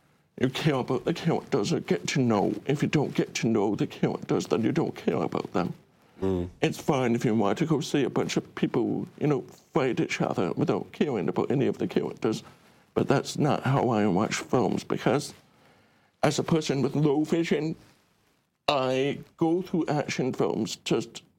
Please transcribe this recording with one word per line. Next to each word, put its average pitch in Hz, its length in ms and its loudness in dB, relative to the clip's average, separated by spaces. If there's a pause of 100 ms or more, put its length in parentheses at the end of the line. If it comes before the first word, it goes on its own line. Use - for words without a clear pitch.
(420)
you 131 80 2
care 147 240 0
about 123 320 -2
the 170 80 0
characters 135 580 -2
or 135 80 2
get - 280 -2
to - 120 0
know. 110 360 2 (100)
If 147 160 -2
you 127 60 2
don't 139 260 0
get - 220 -2
to - 120 -2
know 107 280 2
the 151 100 -2
characters, - 640 -2
then - 160 2
you 127 80 2
don't - 240 0
care - 260 -2
about - 320 -4
them. - 220 -2 (480)
Mm. 90 260 0 (100)
It's 160 200 -2
fine 127 340 2
if 117 100 0
you 113 120 2
want 101 240 2
to 156 80 0
go 151 140 2
see 147 220 -2
a 107 60 0
bunch - 260 -2
of - 200 -4
people, 110 520 -2 (120)
you 143 80 0
know, 139 160 0 (320)
fight 135 240 2
each - 220 -2
other - 320 0
without - 380 -2
caring 123 380 -2
about 95 220 0
any 123 160 2
of 101 100 -2
the 170 100 -2
characters, - 540 -2 (540)
but - 120 2
that's - 300 0
not 135 240 2
how 131 280 2
I 107 180 4
watch 95 260 2
films, - 500 0
because - 520 -2 (880)
as 139 160 2
a 123 40 0
person 156 380 0
with 139 140 0
low 151 280 4
vision, 165 520 0 (920)
I 131 520 2 (180)
go 170 240 2
through 175 260 -2
action 143 460 -2
films 101 440 -2
just - 440 -4 (180)